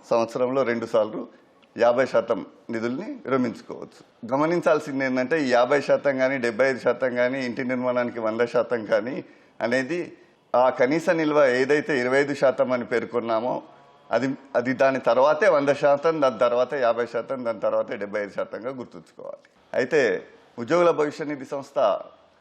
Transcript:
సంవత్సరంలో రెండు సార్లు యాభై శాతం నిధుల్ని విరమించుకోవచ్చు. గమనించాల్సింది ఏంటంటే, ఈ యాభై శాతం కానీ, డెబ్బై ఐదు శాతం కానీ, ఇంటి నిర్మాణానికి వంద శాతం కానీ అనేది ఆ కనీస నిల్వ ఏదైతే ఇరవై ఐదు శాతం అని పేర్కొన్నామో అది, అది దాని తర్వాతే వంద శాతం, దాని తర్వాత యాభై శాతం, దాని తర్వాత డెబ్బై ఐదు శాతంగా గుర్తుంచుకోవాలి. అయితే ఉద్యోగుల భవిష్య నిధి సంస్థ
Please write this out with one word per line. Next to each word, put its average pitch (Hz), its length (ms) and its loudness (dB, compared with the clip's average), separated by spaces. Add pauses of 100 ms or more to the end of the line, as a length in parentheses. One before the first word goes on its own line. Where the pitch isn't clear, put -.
(100)
సంవత్సరంలో 127 520 0
రెండు 117 240 -2
సార్లు 110 420 -2 (480)
యాభై 123 300 2
శాతం 113 400 -2 (240)
నిధుల్ని 120 380 -6 (160)
విరమించుకోవచ్చు. - 760 -4 (320)
గమనించాల్సింది 151 720 0
ఏంటంటే, 131 400 0
ఈ 131 40 -2
యాభై 123 320 4
శాతం 135 380 0
కానీ, 131 200 0
డెబ్బై 117 320 0
ఐదు 127 80 -2
శాతం 123 360 0
కానీ, 127 300 0
ఇంటి 123 200 -6
నిర్మాణానికి 123 560 -2
వంద 110 200 -2
శాతం 117 440 0
కానీ 113 400 -2 (360)
అనేది 131 560 -4 (380)
ఆ 127 160 4
కనీస 151 400 2
నిల్వ 151 340 4
ఏదైతే 131 560 2
ఇరవై 127 180 2
ఐదు 143 160 0
శాతం 131 380 2
అని 123 120 -2
పేర్కొన్నామో 113 760 -2 (480)
అది, 120 180 0 (280)
అది 123 160 0
దాని 135 280 2
తర్వాతే 151 480 4
వంద 143 200 4
శాతం, 143 540 2
దాని 123 160 0
తర్వాత 123 360 2
యాభై 117 320 0
శాతం, 123 380 -8
దాని 110 160 -6
తర్వాత 110 320 -2
డెబ్బై 104 300 -6
ఐదు 98 120 -10
శాతంగా 101 360 -8
గుర్తుంచుకోవాలి. - 720 -16 (300)
అయితే 123 520 2 (320)
ఉద్యోగుల 165 320 2
భవిష్య 151 340 -2
నిధి 143 200 -10
సంస్థ 139 340 -8 (640)